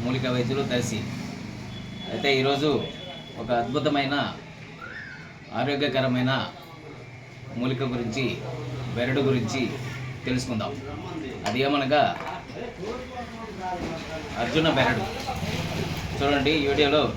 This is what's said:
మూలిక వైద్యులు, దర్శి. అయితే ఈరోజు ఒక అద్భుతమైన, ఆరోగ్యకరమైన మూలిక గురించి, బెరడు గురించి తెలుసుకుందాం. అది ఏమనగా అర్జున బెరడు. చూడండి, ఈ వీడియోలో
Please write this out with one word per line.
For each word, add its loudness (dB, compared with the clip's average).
మూలిక 2
వైద్యులు, 2
దర్శి. 2
అయితే 2
ఈరోజు 4
ఒక -6
అద్భుతమైన, 2
ఆరోగ్యకరమైన 4
మూలిక 0
గురించి, 0
బెరడు 2
గురించి 2
తెలుసుకుందాం. 0
అది 0
ఏమనగా 4
అర్జున 2
బెరడు. 4
చూడండి, 4
ఈ 2
వీడియోలో 6